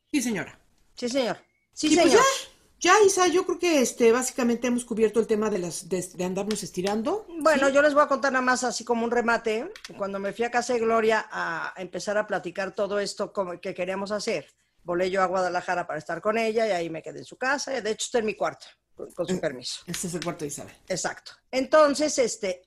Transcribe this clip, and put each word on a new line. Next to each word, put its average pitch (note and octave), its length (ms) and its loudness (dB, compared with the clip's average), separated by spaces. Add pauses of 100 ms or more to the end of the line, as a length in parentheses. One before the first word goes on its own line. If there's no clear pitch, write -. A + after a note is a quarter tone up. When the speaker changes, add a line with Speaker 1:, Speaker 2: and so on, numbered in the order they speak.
(120)
Speaker 1:
Sí, D4 100 0
señora. G#3+ 380 -4 (340)
Speaker 2:
Sí, B3 160 -6
señor. A#3 280 0 (360)
Sí, - 180 0
Speaker 1:
Y D#4 40 6
pues E4+ 160 6
Speaker 2:
señor. A#4+ 120 8 (560)
Speaker 1:
ya, E4+ 200 4
ya, G#4+ 60 8
Isa, F#4 220 4
yo F4+ 200 2
creo F4+ 100 -2
que, E4 240 4
este, A#3 300 4
básicamente A#3+ 560 0
hemos B3 180 -2
cubierto G#3+ 340 0
el G#3+ 60 2
tema G#3+ 240 0
de G#3 80 -2
las, F3 320 -8
de, F3+ 120 -2 (120)
de F#3 100 -6
andarnos G3 380 -4
estirando, G#3+ 640 -4 (140)
Speaker 2:
Bueno, C#4+ 280 4
Speaker 1:
¿sí? C4+ 60 2
Speaker 2:
yo C#4+ 80 6
les D4 140 4
voy D4 80 6
a C#4+ 40 -2
contar C#4 240 0
nada C4 140 0
más B3+ 180 2
así A#3 220 -4
como A#3 200 0
un A#3 60 0
remate. A#3 600 0 (260)
Cuando G3 220 -6
me G3 140 -6
fui A3+ 120 -2
a A#3+ 60 -4
casa A#3+ 220 0
de A#3+ 80 2
Gloria A3 500 2
a E3+ 460 -6
empezar F#3 420 -6
a G#3+ 80 -2
platicar F#3 480 -6
todo G3+ 240 -2
esto G3 340 -6
como F3+ 260 -4
que F#3+ 140 -8
queríamos F#3+ 380 -6
hacer, G3 420 -6 (300)
volé F3 260 -2
yo F#3+ 140 2
a - 20 2
Guadalajara F3+ 640 -2
para C#3+ 100 -6
estar E3 240 -8
con G#3+ 160 0
ella A3+ 300 0
y G#3 40 2
ahí E3+ 200 -2
me D#3+ 100 -10
quedé D3 180 -14
en C3+ 60 -16
su - 120 -20
casa. C4+ 340 -2 (100)
De G3+ 80 -4
hecho, G#3+ 160 -4
está - 140 0
en G#3+ 60 0
mi G#3 100 -4
cuarto, D#3+ 320 -4 (260)
con, - 200 -14
con F3 140 -6
su F3+ 60 -4
Speaker 1:
Mm. F3+ 60 -2
Speaker 2:
permiso. C3 480 -8
Speaker 1:
Este F3 180 -6
es E3 80 -6
el D#3+ 100 -6
cuarto E3 220 -6
de C#3+ 40 -6
Isabel. G#2 260 -14 (120)
Speaker 2:
Exacto. - 440 -6 (180)
Entonces, C#4+ 680 4
este, G3+ 480 -2